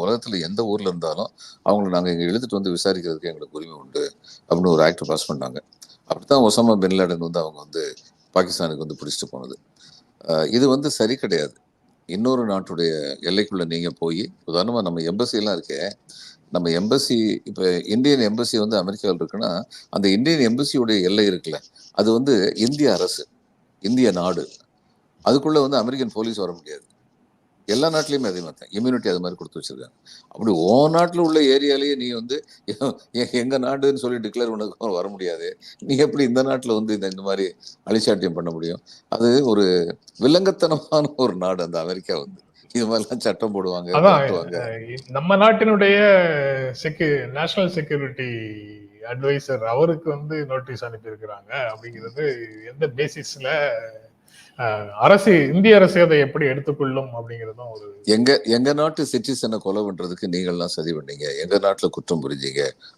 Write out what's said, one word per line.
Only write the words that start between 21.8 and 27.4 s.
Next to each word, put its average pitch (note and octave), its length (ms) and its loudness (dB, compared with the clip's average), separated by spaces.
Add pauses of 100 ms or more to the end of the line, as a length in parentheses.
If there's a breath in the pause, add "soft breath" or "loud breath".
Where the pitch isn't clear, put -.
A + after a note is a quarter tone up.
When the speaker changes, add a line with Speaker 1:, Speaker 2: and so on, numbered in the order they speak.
Speaker 1:
அது G#2+ 200 2
வந்து A#2 440 2
இந்திய C3 380 2
அரசு, F2+ 340 -4 (520)
இந்திய A#2 320 2
நாடு. F2 380 -2 (760)
அதுக்குள்ள C#3+ 360 2
வந்து C3+ 160 2
அமெரிக்கன் B2 360 -2
போலீஸ் A2 240 -4
வர F#2 140 -4
முடியாது. D2+ 320 -14 (840)